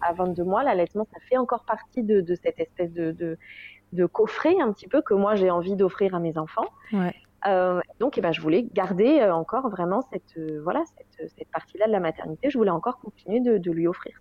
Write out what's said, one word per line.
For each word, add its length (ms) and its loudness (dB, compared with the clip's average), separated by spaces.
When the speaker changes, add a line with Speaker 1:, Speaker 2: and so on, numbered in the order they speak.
Speaker 1:
à 140 0
vingt-deux 280 -2
mois, 220 0
l'allaitement, 480 0
ça 160 -20
fait 80 2
encore 280 -2
partie 380 -6
de, 200 2
de 120 -4
cette 240 -2
espèce 360 -6
de, 180 -4
de, 240 -6
de 140 2
coffret, 540 2
un 120 2
petit 160 -18
peu, 140 2
que 100 -4
moi, 220 4
j'ai 160 4
envie 260 0
d'offrir 380 0
à 60 -2
mes 180 -4
enfants. 280 -4
Speaker 2:
Ouais. 200 0
Speaker 1:
Euh, 340 2
donc, 160 -2
eh 60 0
ben, 100 2
je 80 -6
voulais 320 2
garder, 480 4
euh, 140 4
encore 340 -2
vraiment 320 -2
cette, 280 -12
euh, 260 -8
voilà, 180 0
cette, 400 -16
cette 140 -16
partie-là 360 -4
de 60 0
la 80 2
maternité. 500 -4
Je 80 -2
voulais 120 4
encore 280 -2
continuer 420 -4
de, 180 2
de 120 -4
lui 160 0
offrir 340 -6